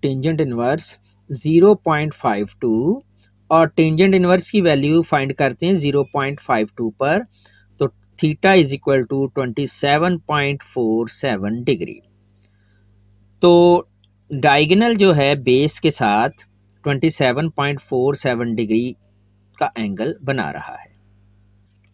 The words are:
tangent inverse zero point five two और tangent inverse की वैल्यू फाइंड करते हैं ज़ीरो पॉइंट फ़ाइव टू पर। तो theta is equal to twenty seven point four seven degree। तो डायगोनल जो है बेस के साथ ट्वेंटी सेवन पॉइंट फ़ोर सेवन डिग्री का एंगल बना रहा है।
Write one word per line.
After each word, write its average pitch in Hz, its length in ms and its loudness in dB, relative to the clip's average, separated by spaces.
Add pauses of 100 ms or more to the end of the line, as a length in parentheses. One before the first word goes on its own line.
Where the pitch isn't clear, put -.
tangent 147 400 -2
inverse 123 420 -4 (420)
zero 165 440 4 (160)
point 151 340 -2
five 104 400 -2
two 131 380 0 (480)
और 160 180 4 (120)
tangent 170 400 2
inverse 180 300 0
की 208 120 0
वैल्यू 156 480 2
फाइंड 139 240 -2
करते 135 320 -2
हैं 190 100 2
ज़ीरो 143 280 0 (100)
पॉइंट 139 260 -4
फ़ाइव 110 380 -2
टू 117 120 -6 (120)
पर। 160 220 0 (560)
तो 143 80 -2 (320)
theta 165 440 0
is 135 140 -2
equal 135 340 -2
to 135 100 -2 (160)
twenty 131 360 -6
seven 156 440 0 (140)
point 143 420 -4
four 113 340 -2 (120)
seven 110 500 -4
degree। - 320 -6 (1400)
तो 175 120 6 (760)
डायगोनल 151 680 2
जो 190 160 4
है 143 300 2
बेस 131 360 2
के 156 120 0
साथ 110 380 0 (540)
ट्वेंटी 143 260 0
सेवन 143 480 -2
पॉइंट 143 240 -4
फ़ोर 135 340 -2
सेवन 120 400 -4
डिग्री 117 400 -2 (640)
का - 200 -4
एंगल 107 360 -6 (100)
बना 127 280 -4
रहा - 240 -14
है। - 140 -20 (1040)